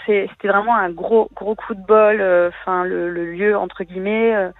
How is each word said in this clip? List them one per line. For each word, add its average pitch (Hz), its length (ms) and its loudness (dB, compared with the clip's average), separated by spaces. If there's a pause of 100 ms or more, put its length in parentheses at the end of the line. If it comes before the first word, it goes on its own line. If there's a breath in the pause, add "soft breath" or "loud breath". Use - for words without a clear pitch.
c'est, 202 260 0
c'était - 180 -8
vraiment 208 260 2
un 190 140 0
gros, 190 460 0
gros 208 200 -6
coup - 200 -10
de 190 120 -16
bol, 214 320 6
euh, 175 300 4
enfin, 180 340 -4
le, 175 260 -4
le 170 220 -6
lieu, 202 260 0
entre 185 280 -6
guillemets, 214 500 -2
euh, 190 140 -2 (100)